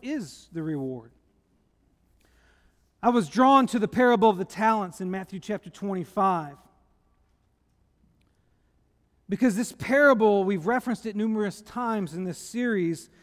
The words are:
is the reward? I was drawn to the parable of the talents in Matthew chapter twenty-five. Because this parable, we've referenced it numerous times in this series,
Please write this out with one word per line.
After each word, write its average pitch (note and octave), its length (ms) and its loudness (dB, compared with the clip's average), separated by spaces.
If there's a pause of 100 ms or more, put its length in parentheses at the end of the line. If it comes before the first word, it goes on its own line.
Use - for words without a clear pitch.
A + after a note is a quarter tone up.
is B3 520 -8
the E3 100 -8
reward? C3 500 -6 (1900)
I A3+ 80 4
was A3+ 180 2
drawn C4 400 6
to A#3+ 100 -2
the G#3 100 -2
parable A#3 420 4
of F#3+ 80 0
the F#3 80 -6
talents G#3+ 540 -2
in F#3+ 100 -6
Matthew F#3+ 300 -10
chapter G3+ 280 -10
twenty-five. F#3 880 -4 (2750)
Because G#3 280 2
this A#3 160 -4
parable, A3 720 4
we've F#3 220 -2
referenced A#3+ 380 -2
it A3 100 -8
numerous G#3+ 460 -4
times G#3+ 540 -6
in F#3 100 -8
this F3 140 -8
series, G#3 720 -4 (120)